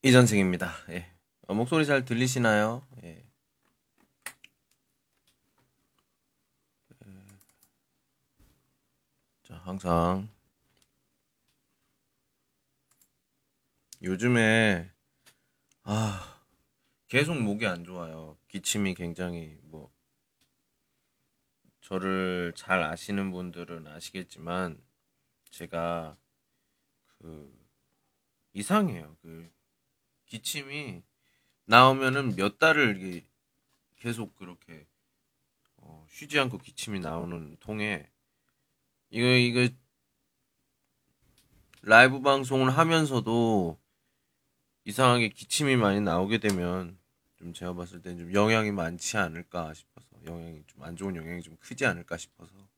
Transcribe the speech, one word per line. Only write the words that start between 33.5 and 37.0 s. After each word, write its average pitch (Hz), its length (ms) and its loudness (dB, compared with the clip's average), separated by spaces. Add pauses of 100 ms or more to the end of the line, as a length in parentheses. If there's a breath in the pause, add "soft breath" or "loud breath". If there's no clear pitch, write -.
계속 117 400 -8
그렇게, 85 500 -20 (920)
어, 80 320 -20
쉬지 147 280 -6
않고 120 200 -2
기침이 - 420 -8